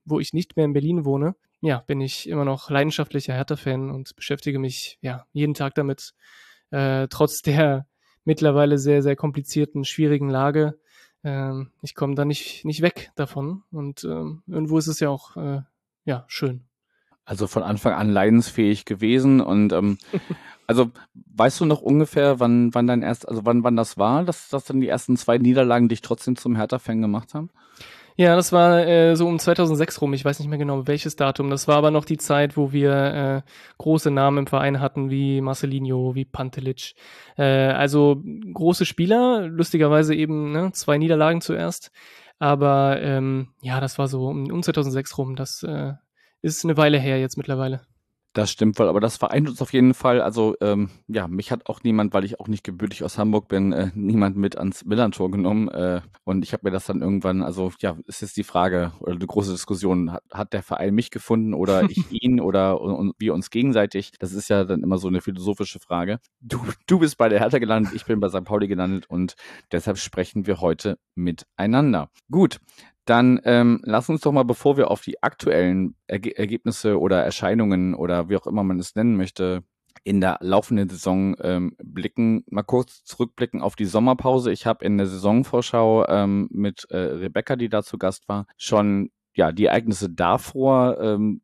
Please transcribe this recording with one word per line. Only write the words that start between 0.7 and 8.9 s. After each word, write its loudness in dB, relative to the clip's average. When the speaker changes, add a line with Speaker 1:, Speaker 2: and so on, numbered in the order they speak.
Speaker 1:
Berlin 0
wohne, -2
ja, -2
bin -4
ich -8
immer -2
noch -4
leidenschaftlicher -2
Hertha-Fan -4
und -12
beschäftige -6
mich, -8
ja, -10
jeden -2
Tag -6
damit, -4
äh, -2
trotz -2
der 2
mittlerweile 2
sehr, 2